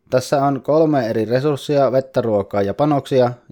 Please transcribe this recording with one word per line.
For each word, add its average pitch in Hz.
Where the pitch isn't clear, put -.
Tässä 139
on 139
kolme 147
eri 110
resurssia, 135
vettä, 131
ruokaa 104
ja 98
panoksia, 135